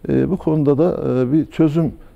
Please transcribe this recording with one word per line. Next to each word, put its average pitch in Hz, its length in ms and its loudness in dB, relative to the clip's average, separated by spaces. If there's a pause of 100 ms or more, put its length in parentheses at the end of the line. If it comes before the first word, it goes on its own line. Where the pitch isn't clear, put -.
e, 131 200 0
bu 185 80 -2
konuda 147 400 0
da, 127 440 0
e, 127 120 -2
bir 156 120 2
çözüm 160 480 0 (220)